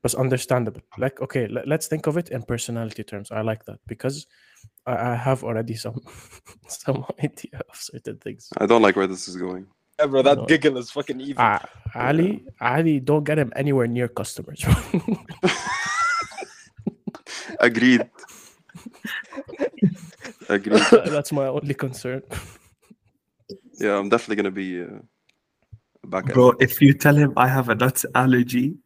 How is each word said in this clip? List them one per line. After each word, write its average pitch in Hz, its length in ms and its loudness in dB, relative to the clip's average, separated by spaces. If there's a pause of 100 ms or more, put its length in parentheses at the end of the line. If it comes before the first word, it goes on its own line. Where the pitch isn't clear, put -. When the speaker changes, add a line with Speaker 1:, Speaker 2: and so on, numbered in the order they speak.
Speaker 1:
But 123 140 -2
understandable. 127 640 -2 (160)
Like, 131 240 -4
okay, 127 260 -4
le-, 117 180 -8
let's 156 220 -2
think 156 200 -4
of 151 100 0
it 175 120 -4
in 123 140 -8
personality 117 600 -6
terms. 101 280 -12
I 110 100 -4
like 110 240 -4
that 104 220 -16
because 135 400 -6 (580)
I, 123 260 -2
I 120 40 -2
have 127 280 -2
already 117 320 -4
some, 113 240 -10 (360)
<laughs> - 320 -20
some 139 360 -6 (180)
idea - 380 -10 (100)
of - 60 -20
certain - 420 -14
things. - 300 -16 (100)
Speaker 2:
I 107 80 2
don't 113 160 6
like 98 140 6
where 95 120 2
this 92 200 -8
is 92 80 -14
going. 92 320 -10 (320)
Speaker 3:
Yeah, 151 60 4
bro, 135 160 2
that 139 160 6
Speaker 1:
No. 110 80 -6
Speaker 3:
giggle 151 320 4
is 123 140 -10
fucking 139 280 -8
evil. 131 240 -2
Speaker 1:
Ah, 104 220 2 (300)
Ali, 160 500 0 (160)
Ali, 147 400 2
don't 147 240 0
get 151 140 0
him 127 160 -2
anywhere 135 320 0
near 120 200 -2
customers. - 600 -10
<laughs> - 60 8 (2750)
Speaker 2:
Agreed. 120 500 4 (2500)
Agreed. 104 300 2
Speaker 1:
That, - 300 6
that's 147 220 -4
my 139 160 0
only 139 260 -4
concern. 131 480 -8 (1600)
Speaker 2:
Yeah, 101 180 0
I'm 101 120 -4
definitely 110 280 0
gonna 98 140 0
be, 92 320 -8
uh, 85 40 -12 (1160)
back 95 240 -6
at - 40 -4
Speaker 4:
Bro, 123 180 8
Speaker 2:
it. 120 100 -4
Speaker 4:
if 127 200 2
you 139 120 10
tell 147 220 4
him, 147 220 4
"I 127 100 4
have 131 220 0
a 113 60 2
nuts 123 300 0 (100)
allergy" 127 720 2